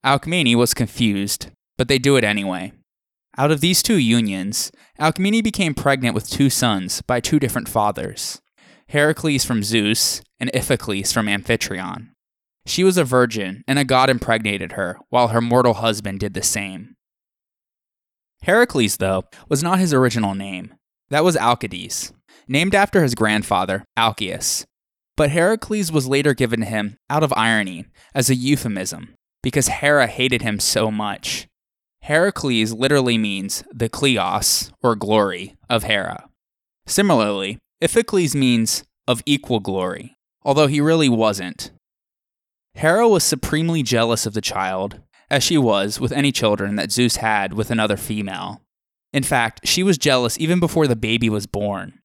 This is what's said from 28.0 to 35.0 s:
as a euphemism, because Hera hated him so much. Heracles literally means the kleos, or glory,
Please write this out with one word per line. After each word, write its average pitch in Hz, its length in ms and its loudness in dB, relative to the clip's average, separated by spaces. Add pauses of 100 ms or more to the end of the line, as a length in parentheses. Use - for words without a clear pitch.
as 131 160 0
a 131 40 4
euphemism, 117 800 -4 (280)
because 131 260 -2
Hera 143 380 2
hated 123 360 -2
him 104 180 -4
so 110 300 0
much. - 580 -8 (540)
Heracles 143 680 0
literally 123 460 2
means 101 540 -4
the 117 160 -4
kleos, 104 840 -2 (100)
or 117 120 2
glory, 101 600 0 (120)